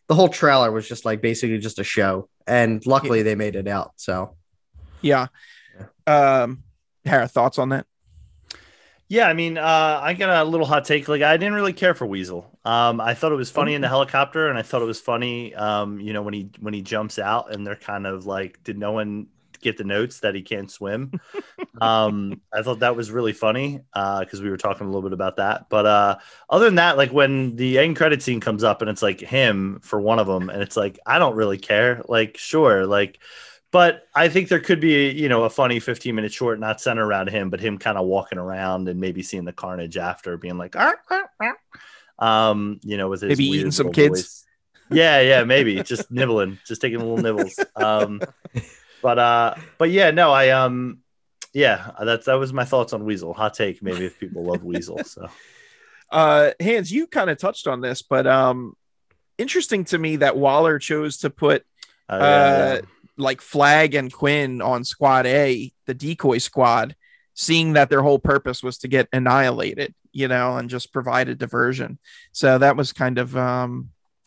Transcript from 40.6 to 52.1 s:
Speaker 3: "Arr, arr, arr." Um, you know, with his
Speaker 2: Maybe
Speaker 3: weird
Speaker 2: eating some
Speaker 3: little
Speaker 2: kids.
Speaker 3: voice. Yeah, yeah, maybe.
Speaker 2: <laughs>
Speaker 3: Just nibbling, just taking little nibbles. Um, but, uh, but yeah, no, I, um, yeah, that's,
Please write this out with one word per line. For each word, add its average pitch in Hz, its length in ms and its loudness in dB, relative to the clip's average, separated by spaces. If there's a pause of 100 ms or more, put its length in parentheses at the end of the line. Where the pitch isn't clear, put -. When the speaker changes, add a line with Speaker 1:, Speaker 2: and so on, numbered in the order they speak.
Speaker 3:
"Arr, 285 340 -2
arr, 381 200 -4 (100)
arr." 226 180 -6 (600)
Um, 107 640 0
you 104 120 -8
know, 95 120 -4
with 95 140 -6
his 101 80 -2
Speaker 2:
Maybe 139 180 2
Speaker 3:
weird 147 120 -2
Speaker 2:
eating 151 120 -4
some 139 160 -2
Speaker 3:
little 87 60 -8
Speaker 2:
kids. 147 160 6
Speaker 3:
voice. - 360 -6 (440)
Yeah, 156 320 6
yeah, 127 200 6
maybe. 117 400 2
Speaker 2:
<laughs> - 0 -
Speaker 3:
Just - 300 -6
nibbling, 110 520 -2
just 110 160 -10
taking 117 200 -4
little 113 180 -4
nibbles. 110 400 -2 (160)
Um, 107 480 0 (800)
but, 123 140 2
uh, 120 360 4 (220)
but 165 140 2
yeah, 180 220 6
no, 165 200 4
I, 135 160 6
um, 127 520 0 (520)
yeah, 110 380 2 (100)
that's, 113 240 -2